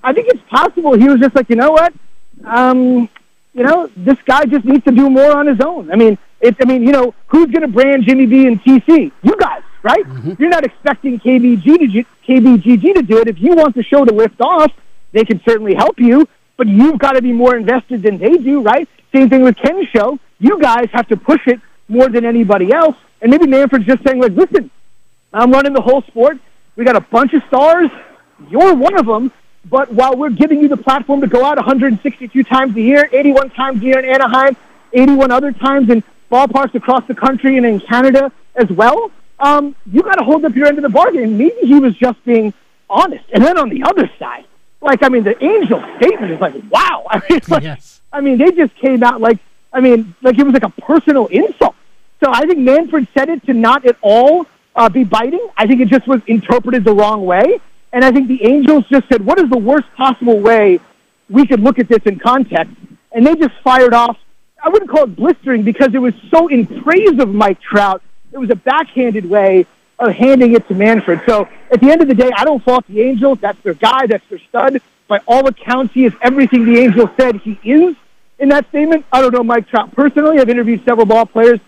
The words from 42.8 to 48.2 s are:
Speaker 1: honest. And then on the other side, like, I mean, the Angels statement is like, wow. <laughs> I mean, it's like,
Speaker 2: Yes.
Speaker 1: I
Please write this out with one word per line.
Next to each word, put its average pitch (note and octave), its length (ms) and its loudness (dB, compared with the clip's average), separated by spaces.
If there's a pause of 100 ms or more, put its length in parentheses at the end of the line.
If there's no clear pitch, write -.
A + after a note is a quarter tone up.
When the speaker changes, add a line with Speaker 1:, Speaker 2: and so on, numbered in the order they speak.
Speaker 1:
honest. C#4+ 440 -2
And G3+ 100 2
then F4 140 2
on C#4 120 -4
the C4 140 -8
other E4 340 -2
side, B2 280 -16 (360)
like, C#4+ 220 0
I C4+ 60 2
mean, B3 140 0
the G3+ 200 -4
Angels C#4 400 -2 (140)
statement B3+ 340 -2
is D#3 80 -10
like, D#3 160 -6 (140)
wow. D4 360 -2
<laughs> F3 40 -16
I A3 80 -2
mean, - 60 -6 (140)
it's - 120 -8
like, D#4 140 -2
Speaker 2:
Yes. - 380 -16 (100)
Speaker 1:
I C#4+ 100 -8